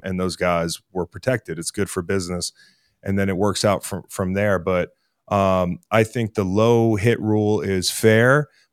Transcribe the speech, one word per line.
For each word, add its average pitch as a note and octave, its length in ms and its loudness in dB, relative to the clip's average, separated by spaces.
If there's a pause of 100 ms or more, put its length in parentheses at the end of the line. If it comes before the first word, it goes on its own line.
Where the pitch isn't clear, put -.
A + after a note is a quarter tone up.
and F#2 140 -6
those F#2 180 -4
guys E2+ 440 -2 (120)
were F2+ 120 -4
protected. G2 540 -6
It's E2+ 120 -8
good G2 180 -4
for F#2+ 120 -6
business. F2 520 -4 (480)
And G2 180 -2
then G2 100 0
it F#2+ 60 -2
works G2 300 0
out G2 180 0
from, - 260 -10
from F#2 240 -4
there. G2+ 260 0
But, F2 320 -2 (380)
um, F#2 500 0 (120)
I A2+ 140 4
think A2 300 -4
the G2+ 100 0
low A2+ 500 2
hit G#2+ 240 2
rule G#2+ 400 0
is F#2+ 320 -2
fair, A#2+ 560 4 (260)